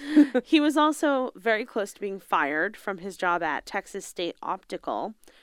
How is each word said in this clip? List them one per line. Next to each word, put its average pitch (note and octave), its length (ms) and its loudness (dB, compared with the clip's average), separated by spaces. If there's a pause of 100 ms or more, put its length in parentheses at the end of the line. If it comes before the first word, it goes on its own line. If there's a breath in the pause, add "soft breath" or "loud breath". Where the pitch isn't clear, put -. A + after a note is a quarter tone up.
<laughs> C#4+ 340 6
He D#4 160 4
was D4 180 2
also D4 580 2
very A3 300 0
close G3+ 280 -4
to - 80 -20
being G3 180 -6
fired D#3+ 580 0
from G3 220 -8
his F#3 180 -10
job F3 240 0
at D3+ 240 -4
Texas G3 400 -8
State - 380 -6
Optical F3 720 -6 (280 soft breath)